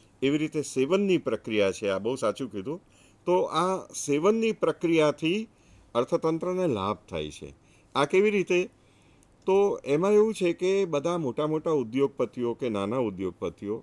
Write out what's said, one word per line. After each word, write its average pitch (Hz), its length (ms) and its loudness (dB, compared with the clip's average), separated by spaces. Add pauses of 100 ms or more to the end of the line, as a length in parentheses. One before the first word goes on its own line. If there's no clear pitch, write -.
(220)
એવી 139 160 2
રીતે 151 240 -4
સેવનની 175 560 2
પ્રક્રિયા 107 540 0
છે. 101 180 -4
આ 95 100 0
બહુ 117 160 -4
સાચું 113 360 -4
કીધું. 107 320 -8 (440)
તો 180 120 4 (160)
આ 180 400 0
સેવનની 214 560 2
પ્રક્રિયાથી 160 880 2 (560)
અર્થતંત્રને 165 720 0
લાભ 101 320 -2 (100)
થાય 78 220 -6
છે. - 180 -16 (460)
આ 139 100 2
કેવી 196 260 4
રીતે? 185 380 0 (800)
તો 190 80 4 (280)
એમાં 165 300 2
એવું 214 200 6
છે 175 200 0
કે 196 320 0
બધા 165 320 -2
મોટા 151 300 -2
મોટા 156 240 -2
ઉદ્યોગપતિઓ 123 800 0
કે 123 160 -4
નાના 101 280 -2
ઉદ્યોગપતિઓ 98 840 -4